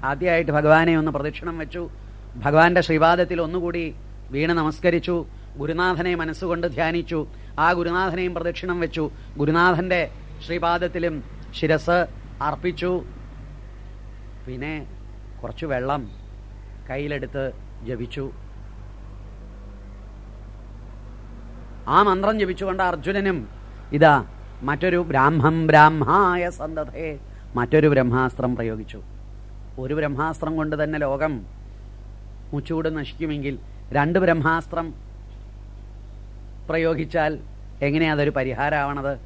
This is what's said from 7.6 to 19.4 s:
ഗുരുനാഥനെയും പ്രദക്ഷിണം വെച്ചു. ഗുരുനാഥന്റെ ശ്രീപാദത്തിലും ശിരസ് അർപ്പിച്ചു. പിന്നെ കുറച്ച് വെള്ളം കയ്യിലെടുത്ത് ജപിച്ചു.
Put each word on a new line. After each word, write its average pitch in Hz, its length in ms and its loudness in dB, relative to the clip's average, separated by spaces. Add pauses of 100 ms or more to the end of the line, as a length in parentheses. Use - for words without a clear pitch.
ഗുരുനാഥനെയും 175 640 0
പ്രദക്ഷിണം 175 460 -2
വെച്ചു. 156 300 -2 (280)
ഗുരുനാഥന്റെ 170 720 4 (360)
ശ്രീപാദത്തിലും 170 760 0 (380)
ശിരസ് 165 460 4 (360)
അർപ്പിച്ചു. 165 600 -2 (1400)
പിന്നെ 135 400 -8 (560)
കുറച്ച് 131 240 -8
വെള്ളം 131 440 0 (800)
കയ്യിലെടുത്ത് 139 640 -4 (340)
ജപിച്ചു. 123 440 -6 (3500)